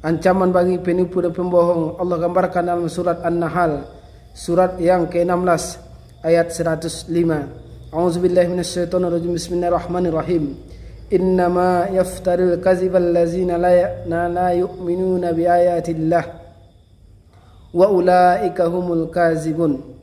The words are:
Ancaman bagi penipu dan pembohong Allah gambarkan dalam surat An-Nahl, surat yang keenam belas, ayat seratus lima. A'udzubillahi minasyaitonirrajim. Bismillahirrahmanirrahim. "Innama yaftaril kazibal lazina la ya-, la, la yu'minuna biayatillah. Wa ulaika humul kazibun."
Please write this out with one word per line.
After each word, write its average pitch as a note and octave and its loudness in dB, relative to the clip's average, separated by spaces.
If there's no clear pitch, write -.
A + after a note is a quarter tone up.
Ancaman F3+ 2
bagi F3+ 2
penipu F3+ -2
dan F3 -2
pembohong E3+ 0
Allah F3 -2
gambarkan F3+ 0
dalam F3 -2
surat E3+ -4
An-Nahl, E3 -2
surat F3 0
yang E3+ 2
keenam F3 0
belas, E3+ -2
ayat E3+ 2
seratus D#3+ -4
lima. E3 0
A'udzubillahi F3 2
minasyaitonirrajim. F3 -2
Bismillahirrahmanirrahim. E3+ -2
"Innama F3+ 2
yaftaril F3+ 0
kazibal F#3 2
lazina E3+ 0
la F3+ 2
ya-, F3 2
la, E3+ -2
la F3+ 0
yu'minuna F3+ -2
biayatillah. E3+ 2
Wa F3 6
ulaika F3+ 2
humul E3+ -2
kazibun." D#3+ 0